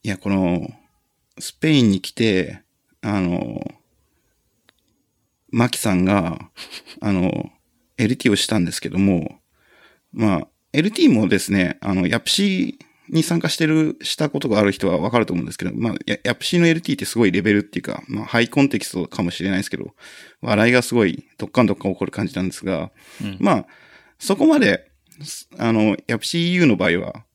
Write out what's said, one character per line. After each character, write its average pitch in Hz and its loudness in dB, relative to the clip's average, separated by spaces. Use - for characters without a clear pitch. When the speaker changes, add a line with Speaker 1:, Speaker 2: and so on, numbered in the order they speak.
Speaker 1:
い - -6
や、 98 -4
こ 101 -6
の、 92 0
ス - -12
ペ 160 0
イ 143 6
ン 110 6
に 98 0
来 - -12
て、 95 0
あ 104 -2
の、 87 -4
マ 120 2
キ - -4
さ 104 0
ん 90 2
が、 92 0
あ 107 -2
の、 90 -2
エ 113 0
ル 127 0
テ - 0
ィ - -
ー 104 6
を - 6
し - -2
た 110 0
ん 87 2
で 82 -6
す - -8
け - -8
ど - -4
も、 95 2
ま 104 0
あ、 - -8
エ 143 2
ル 196 0
テ 277 0
ィ - 6
ー - 8
も 107 4
で 95 2
す - -4
ね、 92 2
あ 98 -4
の、 92 0
ヤ 113 0
プ - -6
シ 190 0
ー - -6
に 160 4
参 170 0
加 165 -2
し - -4
て 165 2
る、 156 2
し - -6
た 151 -2
こ 143 -4
と 139 -4
が 104 4
あ 107 4
る 101 4
人 95 -2
は 87 2
わ 87 -2
か 120 2
る 110 2
と - -6
思 85 0
う - -6
ん - -6
で - -10
す - -12
け - -8
ど、 90 -4
ま 113 -2
あ、 - -6
ヤ-、 104 -4
ヤ 123 -2
プ - -12
シ 180 0
ー - 4
の 170 6
エ 165 4
ル 165 -2
テ 160 -6
ィ 143 0
ー - -14
っ - -14
て 104 -6
す - -6
ご 117 4
い - 4
レ 101 0
ベ 104 2
ル 104 4
っ 104 -2
て - -8
い - -6
う - -20
か、 - -10
ま 104 -8
あ、 - -10
ハ 117 0
イ 120 0
コ 143 2
ン 139 4
テ 120 -2
キ - -8
ス - -12
ト 90 -4
か - -6
も 87 -2
し - -10
れ 95 -2
な 95 0
い 92 0
で 101 -4
す - -10
け - -6
ど、 - -12
笑 113 2
い - 4
が 123 4
す - -6
ご 117 4
い、 - -4
ど 104 -8
っ - -18
か 123 2
ん - 6
ど 98 0
っ - -4
か - -6
ん 98 -2
起 - -10
こ 98 -2
る - -10
感 95 -6
じ - -12
な 90 -4
ん 95 -4
で 90 -6
す - -16
が、 92 -6
Speaker 2:
う - -8
ん。 98 -10
Speaker 1:
ま 196 2
あ、 120 0
そ - 0
こ 302 2
ま 311 6
で、 104 2
あ 117 0
の、 107 2
ヤ 117 -2
プ - -10
シ 170 -4
ー - 0
イ 170 0
ー - 0
ユ 180 4
ー - 6
の 120 6
場 92 0
合 87 0
は 92 -10